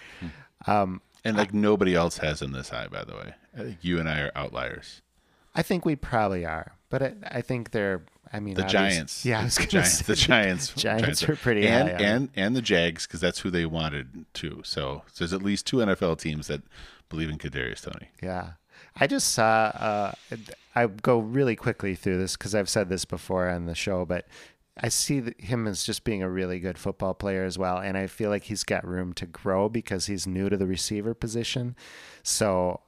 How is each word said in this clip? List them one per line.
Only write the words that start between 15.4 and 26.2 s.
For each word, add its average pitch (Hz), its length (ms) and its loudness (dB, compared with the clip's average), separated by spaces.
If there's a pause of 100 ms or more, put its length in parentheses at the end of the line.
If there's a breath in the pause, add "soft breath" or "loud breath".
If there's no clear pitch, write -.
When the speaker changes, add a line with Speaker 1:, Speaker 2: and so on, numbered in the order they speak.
Speaker 1:
least 101 240 0
two 131 140 2
N 107 80 4
F 92 120 2
L 82 140 2
teams 76 320 -6
that 73 140 -4 (480 loud breath)
believe 80 200 -4
in 78 80 -6
Kadarius 65 440 -6
Toney. - 300 -14 (120)
Speaker 2:
Yeah. 90 280 -6 (440 loud breath)
I - 120 4
just - 260 0
saw, 110 320 6 (100)
uh, 104 360 0 (600)
I 120 140 4
go 110 320 4
really 117 380 2
quickly 101 380 -2
through 92 220 0
this 92 200 -2
'cause 101 180 -4
I've 101 140 2
said 101 180 2
this 90 160 -2
before 92 460 -2
on 87 160 -2
the 85 100 -4
show, 90 300 -2
but 87 220 -4 (500 loud breath)
I - 100 -4
see 139 320 0
th-, 117 180 -6
him 113 300 -2
as 95 160 -4
just - 220 -6
being 101 180 0